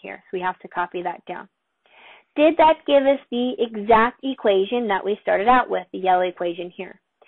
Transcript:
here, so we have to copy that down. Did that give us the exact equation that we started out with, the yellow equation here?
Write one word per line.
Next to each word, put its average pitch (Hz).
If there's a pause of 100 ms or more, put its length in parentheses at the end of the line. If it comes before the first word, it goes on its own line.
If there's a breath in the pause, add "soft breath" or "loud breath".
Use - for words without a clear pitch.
here, -
so 190
we 180
have 185
to -
copy 175
that 175
down. 180 (840 soft breath)
Did 311
that 311
give 277
us 277 (120)
the 247
exact 220
equation 233
that 196
we 202
started 190
out 208
with, 185
the 196
yellow 185
equation 180
here? 185 (280 soft breath)